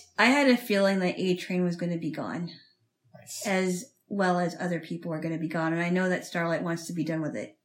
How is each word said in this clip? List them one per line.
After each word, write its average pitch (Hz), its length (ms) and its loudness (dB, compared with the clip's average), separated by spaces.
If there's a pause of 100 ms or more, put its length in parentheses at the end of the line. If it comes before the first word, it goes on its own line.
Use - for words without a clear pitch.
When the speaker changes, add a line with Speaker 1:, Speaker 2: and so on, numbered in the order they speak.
(160)
Speaker 1:
I 214 100 6
had 277 220 6
a 247 80 8
feeling 196 440 2
that 180 180 0
A-Train 180 460 0
was 175 120 0
gonna 175 220 -2
be 156 140 -4
gone. 147 380 -6 (680)
Speaker 2:
Nice. - 260 -14
Speaker 1:
As 185 400 0 (240)
well 185 300 2
as 175 220 0
other 180 200 -2
people 170 320 -8
are 156 80 -4
gonna 160 180 -4
be 160 100 -4
gone. 160 260 0
And 170 80 0
I 175 80 0
know 185 180 2
that 180 160 0
Starlight 170 380 -2
wants 170 240 -4
to 180 80 -8
be 160 100 -2
done 160 160 -2
with 147 160 -4
it. - 280 -10